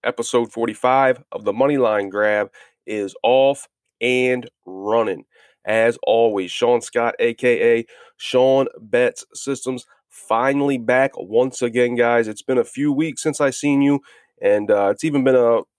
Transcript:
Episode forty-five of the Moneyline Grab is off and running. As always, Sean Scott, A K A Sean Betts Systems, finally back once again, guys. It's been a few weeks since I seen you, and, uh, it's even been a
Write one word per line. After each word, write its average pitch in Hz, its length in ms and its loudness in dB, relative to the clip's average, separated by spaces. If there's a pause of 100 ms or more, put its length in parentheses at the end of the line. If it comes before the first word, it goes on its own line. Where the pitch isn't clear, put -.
Episode 120 480 -2
forty-five 127 800 0
of 104 140 -10
the 101 80 -2
Moneyline 117 560 0
Grab 104 420 -2 (340)
is 104 380 -6
off 135 440 2 (340)
and 127 480 0 (160)
running. 98 600 -2 (400)
As 113 380 0
always, 107 480 2
Sean 120 300 0
Scott, 117 380 -4
A 117 140 0
K 117 460 2
A 113 60 -6 (320)
Sean 131 500 2 (120)
Betts 120 540 -2
Systems, 131 520 -8 (240)
finally 139 680 -2
back 127 380 0
once 120 460 -2
again, 123 340 0
guys. 120 320 2
It's 107 140 -12
been 131 160 -2
a 117 60 2
few 147 280 -4
weeks 147 320 -4
since 151 160 -4
I 143 100 0
seen 139 320 0
you, 139 200 2 (400)
and, 104 280 0
uh, 101 220 2
it's - 120 -4
even 143 200 0
been 131 120 4
a 117 260 4 (180)